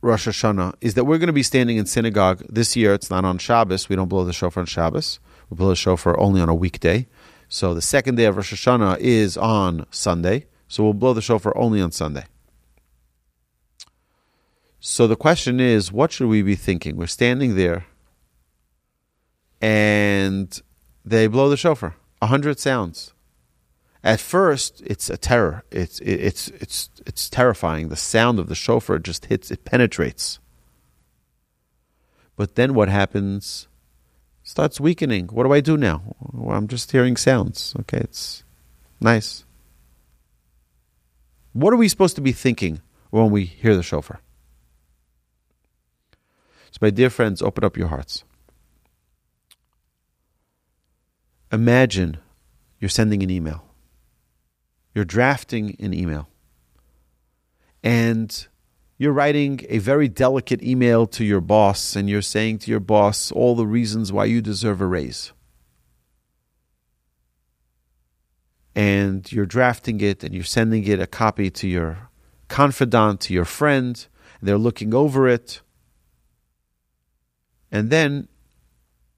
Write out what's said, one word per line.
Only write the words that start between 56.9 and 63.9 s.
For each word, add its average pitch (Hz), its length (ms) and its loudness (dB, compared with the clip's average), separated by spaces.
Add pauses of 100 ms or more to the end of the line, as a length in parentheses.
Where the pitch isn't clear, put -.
And 117 640 0 (500)
you're 139 160 0
writing 143 560 0
a 113 80 -2
very 135 300 2
delicate 127 560 0
email 120 440 4
to - 160 -6
your 101 180 2
boss, 104 540 2
and 101 140 -2
you're 101 140 -2
saying 110 360 -2
to - 120 -8
your 110 80 0
boss 104 520 2
all 120 240 2
the 113 120 0
reasons 110 440 -2